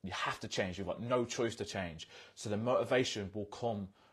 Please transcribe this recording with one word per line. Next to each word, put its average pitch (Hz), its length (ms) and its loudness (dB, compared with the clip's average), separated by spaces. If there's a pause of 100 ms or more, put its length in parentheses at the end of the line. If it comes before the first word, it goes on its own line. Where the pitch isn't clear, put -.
you 92 80 -4
have - 300 -2
to 113 80 -6
change, 92 280 0
you've 98 100 -4
got 87 140 -2
no 123 220 4
choice 117 320 0
to - 80 -4
change. 87 460 -4 (260)
So - 140 -6
the 104 80 2
motivation 120 760 4
will 104 120 -4
come 104 420 -2 (260)